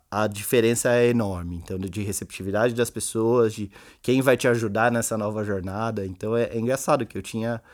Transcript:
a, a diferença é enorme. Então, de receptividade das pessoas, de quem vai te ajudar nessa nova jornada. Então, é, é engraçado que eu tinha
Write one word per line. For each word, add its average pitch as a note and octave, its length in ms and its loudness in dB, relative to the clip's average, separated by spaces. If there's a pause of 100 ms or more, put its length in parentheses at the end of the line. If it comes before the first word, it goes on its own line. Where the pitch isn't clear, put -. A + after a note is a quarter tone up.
(100)
a, G#2 120 0
a G#2+ 60 2
diferença A2+ 640 2
é A#2+ 160 6
enorme. F#2 480 -2
Então, F#2 200 -8
de F#2+ 280 -6
receptividade G2+ 720 -2
das A#2 160 0
pessoas, A2+ 640 2
de G2+ 160 -8 (320)
quem C3 220 2
vai B2+ 140 4
te B2+ 100 0
ajudar A#2 460 2
nessa A#2 260 -2
nova G#2+ 240 -2
jornada. G2+ 640 -4
Então, G#2+ 300 -4
é, A#2 80 2
é A2+ 160 -4
engraçado C3 440 0
que - 140 -10
eu G2+ 40 -8
tinha A2+ 380 -4 (140)